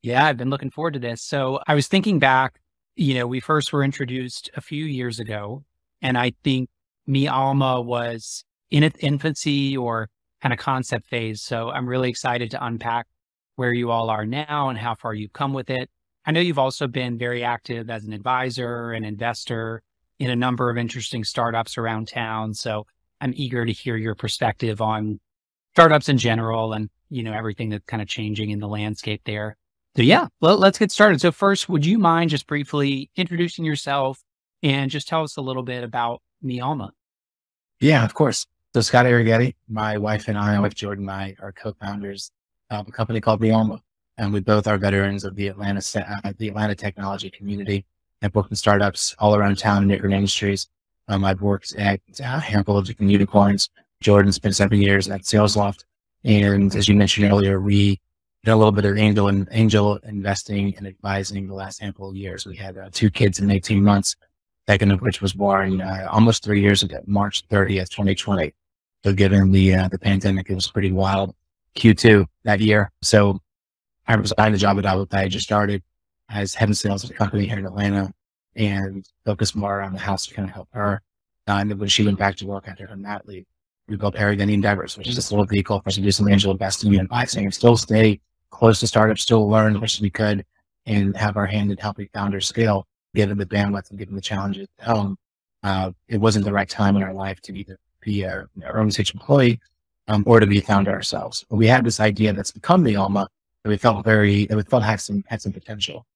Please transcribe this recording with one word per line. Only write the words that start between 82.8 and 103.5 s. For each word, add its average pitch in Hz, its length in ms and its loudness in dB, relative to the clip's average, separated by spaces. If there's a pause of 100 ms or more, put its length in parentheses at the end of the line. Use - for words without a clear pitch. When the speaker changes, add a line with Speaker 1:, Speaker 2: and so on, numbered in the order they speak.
Speaker 2:
her 104 100 -20
mat 101 300 -12
leave, 95 200 -18 (420)
we 208 80 -8
built 101 200 -4
Arougheti 104 360 0
Endeavors, 101 460 0
which 127 100 -12
is 120 80 -4
this 120 160 -6
little 104 140 2
vehicle 101 340 -2
for - 80 -10
us 95 60 -2
to 95 80 -4
do 98 80 2
some 101 180 2
angel 101 240 4
investing 98 400 0
and 98 80 6
advising 110 460 -2
and 95 80 -4
still 120 240 6
stay 110 420 2 (300)
close 113 280 4
to 120 80 -2
startups, 110 340 2
still 110 280 4
learn 107 260 4
as 101 60 -2
much 110 140 -2
as - 60 -6
we 104 80 0
could 104 380 -2 (400)
and 101 300 0
have 104 200 -2
our 101 80 0
hand 101 280 -2
in 95 40 -4
helping 104 380 -10
founders 101 320 -4
scale, 107 400 0 (260)
given 104 240 0
the 101 80 -4
bandwidth 101 460 -4
and 101 80 -18
given 98 160 -12
the 98 60 -8
challenges 101 480 -6 (100)
at - 80 -14
home. 104 320 -4 (460)
Uh, 95 260 -4 (160)
it 113 120 -6
wasn't 104 260 2
the 101 80 -2
right 101 160 -2
time 101 260 0
in 98 80 0
our 95 100 -6
life 95 280 -10
to - 120 -20
either 95 240 -14 (240)
be 101 220 -4
a, 95 320 -8
an 85 80 -16
early 107 300 0
stage - 200 -2
employee, 127 460 2 (480)
um, 104 180 0
or 117 140 8
to 110 80 8
be 101 140 4
a - 20 -6
founder 98 300 2
ourselves. - 580 -8
But 107 60 -2
we 110 100 6
had 123 180 6
this 113 140 -2
idea 107 340 2
that's 98 200 -6
become 175 320 2
the 110 100 2
Alma 98 320 0 (380)